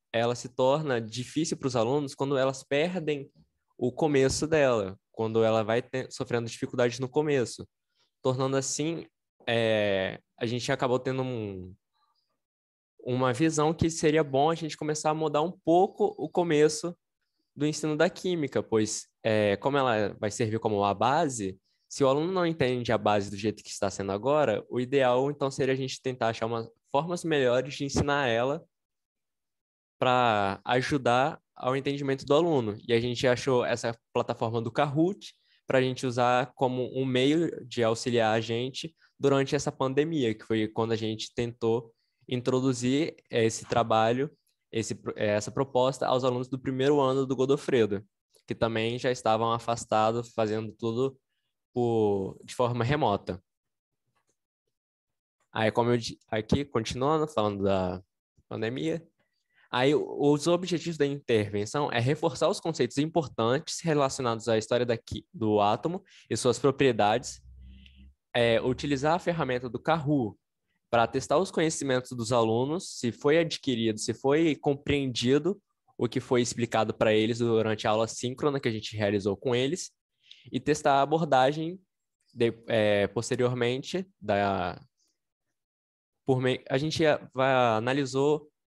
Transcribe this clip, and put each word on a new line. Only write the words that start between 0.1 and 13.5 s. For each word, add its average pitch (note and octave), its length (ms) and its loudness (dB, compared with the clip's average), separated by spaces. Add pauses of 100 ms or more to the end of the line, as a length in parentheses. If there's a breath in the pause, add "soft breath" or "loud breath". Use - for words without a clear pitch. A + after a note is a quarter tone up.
ela A#2 220 0
se - 160 -8
torna C3+ 500 0
difícil A#2+ 580 -6
pros B2+ 180 -4
alunos C3+ 400 0
quando C#3 200 -2
elas C3+ 280 0
perdem D3+ 680 -2 (480)
o B2 140 -2
começo C#3 560 2
dela, B2 500 2 (140)
quando A2+ 320 0
ela A2 200 4
vai A2+ 200 0
te-, - 260 -8
sofrendo A#2 400 -4
dificuldades B2 480 -2
no B2+ 100 -6
começo, C#3 600 -2 (520)
tornando C3+ 380 0
assim, D3+ 480 -4 (420)
é, G#2+ 720 0 (200)
a B2 80 -4
gente A#2+ 240 -4
acabou B2+ 260 0
tendo C3 240 -4
um, G2+ 500 -8 (1300)
uma B2+ 320 0
visão D3+ 440 2